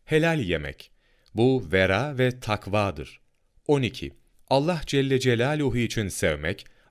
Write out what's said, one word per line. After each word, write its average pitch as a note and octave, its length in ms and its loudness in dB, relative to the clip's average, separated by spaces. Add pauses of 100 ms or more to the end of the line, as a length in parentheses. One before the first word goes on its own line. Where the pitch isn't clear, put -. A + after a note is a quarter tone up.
helal D#3 360 2
yemek. D#2+ 520 -6 (420)
Bu, B2 380 2
vera F#2+ 460 2
ve B2+ 220 0
takvadır. G2 800 -4 (480)
On C#3+ 140 2
iki, A#2+ 300 -4 (380)
Allah D3 360 2
Celle C3+ 340 0
Celaluhu B2+ 580 0
için A2 300 -2
sevmek, E2 580 -2 (260)